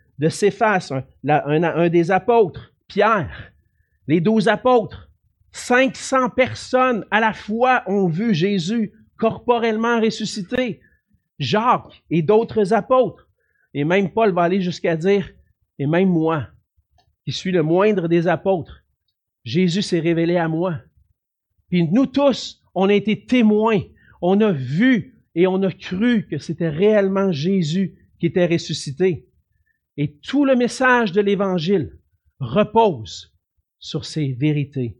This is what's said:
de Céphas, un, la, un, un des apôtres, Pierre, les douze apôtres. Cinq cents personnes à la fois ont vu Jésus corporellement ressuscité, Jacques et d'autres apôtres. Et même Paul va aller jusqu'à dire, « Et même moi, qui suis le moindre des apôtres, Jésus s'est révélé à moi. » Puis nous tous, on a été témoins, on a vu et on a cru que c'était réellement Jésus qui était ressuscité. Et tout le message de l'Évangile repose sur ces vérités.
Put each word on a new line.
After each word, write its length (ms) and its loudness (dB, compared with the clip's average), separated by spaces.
de 100 0
Céphas, 640 0
un, 140 -6
la, 240 0
un, 160 2
un 260 0
des 220 2
apôtres, 640 0
Pierre, 640 -2
les 140 2
douze 280 2
apôtres. 640 0
Cinq 460 0
cents 340 -2
personnes 800 0
à 100 2
la 120 2
fois 540 0
ont 200 0
vu 280 0
Jésus 580 -2
corporellement 840 0
ressuscité, 800 -4
Jacques 720 -2
et 120 2
d'autres 500 2
apôtres. 560 0
Et 100 -2
même 280 0
Paul 200 2
va 100 0
aller 200 0
jusqu'à 340 -2
dire, « 340 0
Et 80 -2
même 220 2
moi, 400 0
qui 80 -8
suis 200 -6
le 100 2
moindre 460 2
des 200 2
apôtres, 560 -2
Jésus 380 0
s'est 180 -2
révélé 360 0
à 120 0
moi. » 320 -4
Puis 220 2
nous 160 2
tous, 560 -2
on 140 2
a 60 4
été 320 -2
témoins, 540 2
on 180 2
a 120 2
vu 680 -2
et 120 4
on 160 0
a 80 0
cru 560 -2
que 120 -8
c'était 300 -6
réellement 600 2
Jésus 680 -2
qui 80 0
était 200 2
ressuscité. 840 -4
Et 200 -6
tout 280 -2
le 120 4
message 560 0
de 80 2
l'Évangile 800 -2
repose 960 -2
sur 260 -10
ces 280 -6
vérités. 680 -4